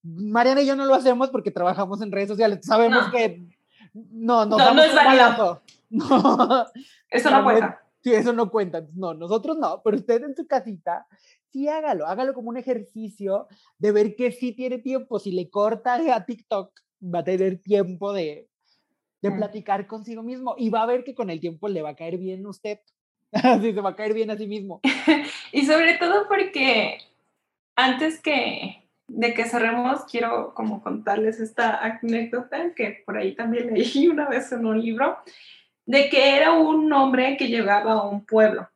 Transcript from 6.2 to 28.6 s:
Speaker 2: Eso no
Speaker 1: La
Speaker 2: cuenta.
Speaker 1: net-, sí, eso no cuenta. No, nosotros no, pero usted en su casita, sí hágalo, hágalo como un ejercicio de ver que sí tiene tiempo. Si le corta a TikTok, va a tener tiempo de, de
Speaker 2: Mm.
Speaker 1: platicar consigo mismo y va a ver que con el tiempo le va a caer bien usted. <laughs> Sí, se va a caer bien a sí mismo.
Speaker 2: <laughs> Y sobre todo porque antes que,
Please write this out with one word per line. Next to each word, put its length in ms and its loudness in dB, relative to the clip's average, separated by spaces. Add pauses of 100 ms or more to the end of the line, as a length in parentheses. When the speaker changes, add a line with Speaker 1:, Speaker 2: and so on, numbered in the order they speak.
Speaker 2:
Eso 200 2
no 80 6
Speaker 1:
La 60 4
Speaker 2:
cuenta. 240 4
Speaker 1:
net-, 100 -10 (240)
sí, 120 2
eso 180 2
no 180 -2
cuenta. 440 -4
No, 200 -8
nosotros 440 -4
no, 260 -4
pero 120 0
usted 260 -2
en 140 -10
su 100 -10
casita, 600 -6 (440)
sí 180 -8
hágalo, 380 -4
hágalo 280 -4
como 160 -10
un 60 -10
ejercicio 920 -6 (300)
de 140 2
ver 220 2
que 180 -2
sí 200 -6
tiene 260 -6
tiempo. 400 -6
Si 140 -6
le 180 -6
corta 440 0 (200)
a 100 -2
TikTok, 480 -8 (300)
va 180 -4
a 40 -10
tener 380 -2
tiempo 500 -2
de, 360 -8 (720)
de 80 -2
Speaker 2:
Mm. 80 -6
Speaker 1:
platicar 480 -6
consigo 360 -14
mismo 360 -8
y 120 -2
va 120 0
a 40 0
ver 180 -2
que 100 -14
con 160 -8
el 100 -10
tiempo 280 -10
le 140 -6
va 80 -8
a 60 -18
caer 220 -10
bien 280 -10
usted. 320 -12 (540)
<laughs> 300 2
Sí, 100 -2
se 80 -6
va 100 -4
a 60 -16
caer 160 -6
bien 180 -4
a 60 -8
sí 100 -12
mismo. 360 -12
Speaker 2:
<laughs> 680 -2
Y 140 0
sobre 320 4
todo 300 0
porque 720 0 (760)
antes 440 0
que, 680 -6 (200)